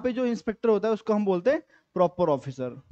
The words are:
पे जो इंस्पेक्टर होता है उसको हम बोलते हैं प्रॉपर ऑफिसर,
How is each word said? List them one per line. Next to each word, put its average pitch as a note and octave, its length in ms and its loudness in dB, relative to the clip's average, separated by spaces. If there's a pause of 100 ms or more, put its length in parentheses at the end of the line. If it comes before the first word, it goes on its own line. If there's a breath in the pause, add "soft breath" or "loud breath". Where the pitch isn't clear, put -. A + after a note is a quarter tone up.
पे B3+ 100 0
जो B3+ 120 -2
इंस्पेक्टर A3+ 440 -2
होता G#3 180 2
है A3+ 60 2
उसको G#3+ 200 -2
हम G#3 120 0
बोलते F#3+ 260 2
हैं D#4+ 100 -2 (340 soft breath)
प्रॉपर F3 340 2
ऑफिसर, C3+ 400 -4 (220)